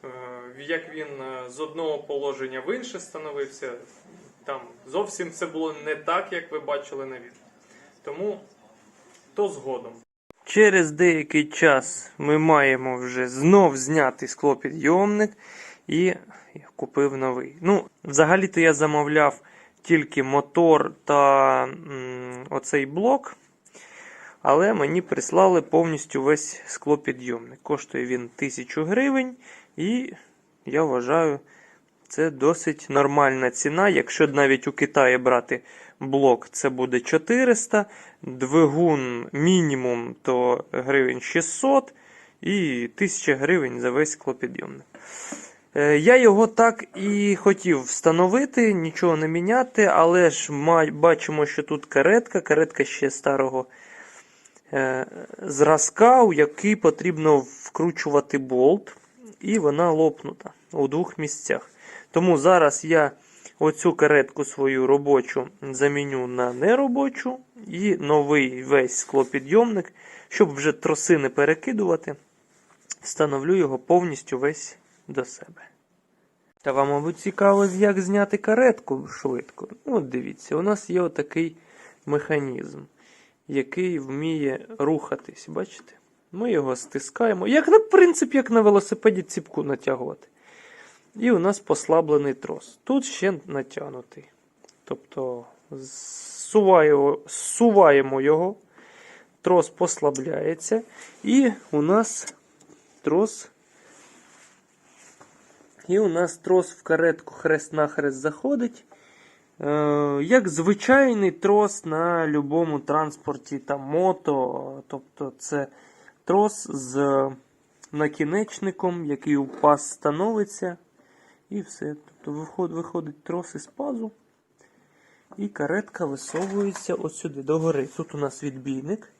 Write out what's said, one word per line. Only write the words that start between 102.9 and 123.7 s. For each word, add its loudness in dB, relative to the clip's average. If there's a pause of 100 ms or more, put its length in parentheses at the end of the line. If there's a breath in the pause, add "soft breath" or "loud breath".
трос, -2 (2500 soft breath)
і 2
у 2
нас -2
трос 0
в -20
каретку 0
хрест-нахрест -2
заходить. -4 (760 soft breath)
Е, 0
як 2
звичайний 2
трос 0
на 0
любому -2
транспорті, -6
там, -6
мото, -2
тобто -12
це -6 (600 soft breath)
трос 0
з -2 (600)
накінечником, -4
який -4
у -2
паз 0
становиться, -4 (720 soft breath)
і -8
все. -12 (100)
Тобто -12
виход-, -8
виходить -10
трос -10
із -14
пазу, -10 (1200 soft breath)